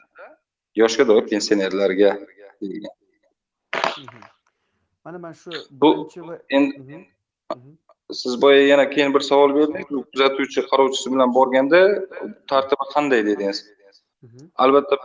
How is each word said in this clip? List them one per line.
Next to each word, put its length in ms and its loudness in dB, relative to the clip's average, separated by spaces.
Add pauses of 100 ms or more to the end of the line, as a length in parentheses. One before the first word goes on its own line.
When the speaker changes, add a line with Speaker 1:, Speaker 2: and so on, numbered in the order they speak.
(760)
Speaker 1:
yoshga 320 2
doir 200 2
pensionerlarga 920 0 (360)
deyilgan. 360 -14 (1040)
Speaker 2:
Mhm. 260 -20 (840)
Mana, 140 -18
mana 140 -18
shu 180 -20 (200)
Speaker 1:
Bu 160 2
Speaker 2:
birinchi 340 -2
va 260 -16
Speaker 1:
endi 300 0
Speaker 2:
Mhm. 280 -20 (440)
Mhm. 280 -16 (320)
Speaker 1:
siz 320 -8
boya 260 6
yana 220 4
keyin 240 0
bir 60 4
savol 360 2
berdingiz, 360 -2
u 120 -6
kuzatuvchi 580 -2
qarovchisi 500 0
bilan 220 0
borganda 760 2 (400)
tartibi 440 -2
qanday 340 0
dedingiz? 400 -4 (580)
Speaker 2:
Mhm. 220 -20 (100)
Speaker 1:
Albatta, 500 2